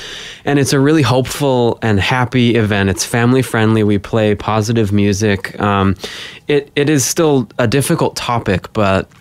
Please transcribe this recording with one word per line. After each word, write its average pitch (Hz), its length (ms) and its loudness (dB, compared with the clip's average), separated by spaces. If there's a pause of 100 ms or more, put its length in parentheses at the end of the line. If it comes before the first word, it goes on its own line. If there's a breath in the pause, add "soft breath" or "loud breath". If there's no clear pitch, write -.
(440 loud breath)
And 143 160 0
it's 139 140 0
a 139 60 2
really 151 240 4
hopeful 123 800 0
and 104 200 0
happy 120 540 0
event. 104 340 2
It's 95 160 -4
family 123 360 2
friendly. 110 440 0
We 104 120 2
play 107 380 0
positive 110 560 -2
music. 101 680 0
Um, 98 340 2 (540 loud breath)
it, 143 260 0
it 143 140 0
is 143 160 2
still 147 420 0 (120)
a 123 60 2
difficult 135 520 0
topic, - 560 -4
but 98 360 0 (120)